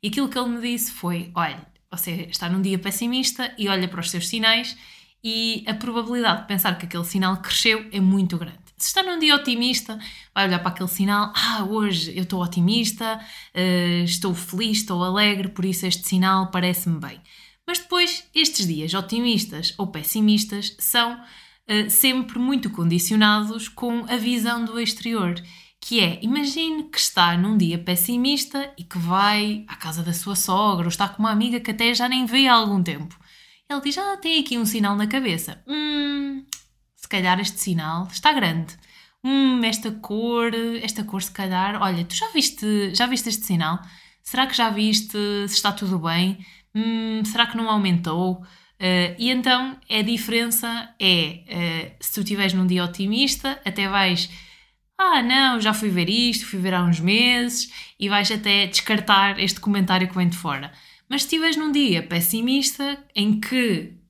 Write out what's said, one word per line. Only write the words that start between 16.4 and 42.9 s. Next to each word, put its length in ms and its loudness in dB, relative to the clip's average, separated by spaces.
parece-me 480 0
bem." 200 -14
Mas 120 -4
depois, 540 0
estes 340 2
dias 260 -2
otimistas 840 -2
ou 100 -2
pessimistas 920 0
são, 400 0
eh, 180 2
sempre 520 2
muito 320 0
condicionados 960 2
com 420 -4
a 80 0
visão 480 0
do 140 -6
exterior, 560 -2
que 200 -2
é, 240 2
imagine 640 -2
que 120 -8
está 400 4
num 180 2
dia 220 2
pessimista 1000 -2
e 80 -16
que 140 -8
vai 680 2
à 80 -14
casa 260 -8
da 100 -2
sua 240 -4
sogra 500 2
ou 40 0
está 180 -2
com 120 -10
uma 100 2
amiga 300 2
que 100 -8
até 240 2
já 160 0
nem 160 0
vê 220 4
há 80 8
algum 260 4
tempo. 340 -4
Ele 120 -4
diz, 180 -2
"Ah, 180 -2
tem 220 0
aqui 180 -2
um 80 0
sinal 300 0
na 100 0
cabeça. 640 -2
Hum, 760 -4
se 120 -20
calhar 320 2
este 200 -4
sinal 520 -2
está 220 2
grande. 420 0
Hum, 400 2
esta 280 -2
cor, 600 -2
esta 220 -6
cor 180 -6
se 100 -8
calhar, 480 -2
olha, 240 0
tu 120 -6
já 140 -2
viste, 680 0